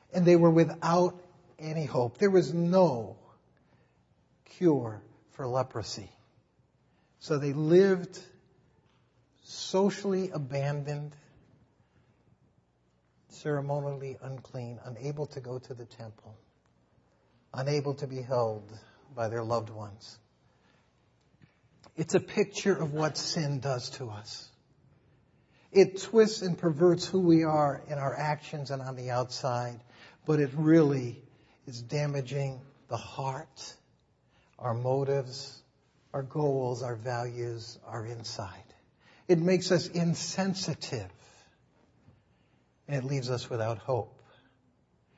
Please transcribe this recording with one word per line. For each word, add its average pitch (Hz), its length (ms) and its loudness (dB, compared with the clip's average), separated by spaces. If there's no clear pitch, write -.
And 175 120 2
they 175 100 12
were 170 160 8
without 165 680 4
any 156 260 -6
hope. 123 340 -2
There 202 120 4
was 165 220 4
no 170 640 2
cure 123 580 0
for 139 160 -10
leprosy. 120 640 -6
So 156 180 -2
they 139 160 -2
lived 175 680 4
socially 190 880 -2
abandoned, 147 880 -6
ceremonially 143 920 -6
unclean, 123 640 -12
unable 139 440 -8
to - 140 -14
go 123 180 -10
to 127 140 -14
the 117 120 -14
temple, 107 520 -18
unable 139 420 -2
to 139 120 -8
be 131 140 -10
held 113 500 -2
by 117 140 -4
their 117 160 -4
loved 113 260 -2
ones. 107 480 -16
It's 165 180 -2
a 185 60 4
picture - 560 0
of 143 180 -4
what 151 240 -2
sin 143 420 -2
does 127 320 -4
to 123 180 -10
us. - 400 -14
It 185 300 6
twists 220 400 4
and 180 160 -2
perverts 170 480 4
who 190 140 0
we 165 240 6
are 151 440 2
in 147 100 -6
our 135 180 -2
actions 151 540 -6
and 135 120 -6
on 131 140 -8
the 127 140 -8
outside, 123 760 -2
but 151 140 4
it 139 140 2
really 143 680 4
is 120 160 -14
damaging 139 800 -4
the 117 100 -6
heart, 135 800 -10
our 120 160 -4
motives, 131 840 -2
our 139 100 -4
goals, 131 600 -2
our 123 120 -6
values, 120 880 -8
our 110 200 -10
inside. 113 580 -12
It 175 120 6
makes 180 320 2
us 175 160 2
insensitive, 170 1200 -4
and 143 80 -4
it 127 80 -4
leaves 131 280 -4
us - 180 -4
without 113 300 -2
hope. - 420 -4